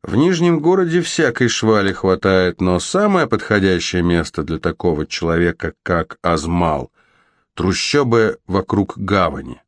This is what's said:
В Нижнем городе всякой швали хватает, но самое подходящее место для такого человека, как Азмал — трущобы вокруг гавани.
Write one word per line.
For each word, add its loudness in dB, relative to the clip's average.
В -4
Нижнем 2
городе 2
всякой 0
швали 2
хватает, 2
но 2
самое 0
подходящее 0
место 0
для -6
такого -2
человека, -2
как -4
Азмал — -2
трущобы 0
вокруг -2
гавани. -2